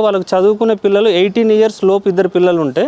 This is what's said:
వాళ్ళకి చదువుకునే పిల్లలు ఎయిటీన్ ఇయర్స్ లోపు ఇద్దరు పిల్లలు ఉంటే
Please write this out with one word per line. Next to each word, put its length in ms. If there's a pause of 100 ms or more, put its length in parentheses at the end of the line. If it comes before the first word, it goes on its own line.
వాళ్ళకి 260
చదువుకునే 420
పిల్లలు 360
ఎయిటీన్ 420
ఇయర్స్ 320
లోపు 260
ఇద్దరు 180
పిల్లలు 340
ఉంటే 260